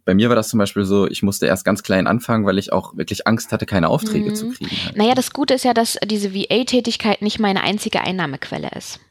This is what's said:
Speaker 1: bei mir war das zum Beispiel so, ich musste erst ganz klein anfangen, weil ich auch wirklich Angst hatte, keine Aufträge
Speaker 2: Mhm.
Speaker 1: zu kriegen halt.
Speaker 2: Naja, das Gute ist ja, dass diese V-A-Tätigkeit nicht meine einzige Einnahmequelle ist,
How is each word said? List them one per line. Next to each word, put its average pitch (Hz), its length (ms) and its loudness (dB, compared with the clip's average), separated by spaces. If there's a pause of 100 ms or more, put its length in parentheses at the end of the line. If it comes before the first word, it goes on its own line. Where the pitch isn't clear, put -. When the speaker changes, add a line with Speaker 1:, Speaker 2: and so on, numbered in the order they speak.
Speaker 1:
bei 95 100 2
mir 107 140 6
war 120 80 4
das 107 140 0
zum 113 100 2
Beispiel 101 240 0
so, 98 240 4
ich - 160 -4
musste 101 220 0
erst 87 180 2
ganz 101 200 0
klein 95 220 2
anfangen, 110 400 0
weil 95 120 2
ich - 160 -2
auch - 240 -2
wirklich - 280 -6
Angst 110 280 0
hatte, 107 120 -2
keine 85 220 2
Aufträge 208 440 0
Speaker 2:
Mhm. 214 40 -4
Speaker 1:
zu 220 140 -6
kriegen - 340 -8
halt. - 140 -6
Speaker 2:
Naja, 226 180 4
das 254 160 0
Gute 277 220 -2
ist 262 100 0
ja, 247 100 4
dass 226 300 0
diese 202 280 -2
V-A-Tätigkeit 226 880 0
nicht 214 180 -2
meine 196 240 0
einzige 208 380 -2
Einnahmequelle 156 720 -6
ist, - 240 -14 (120)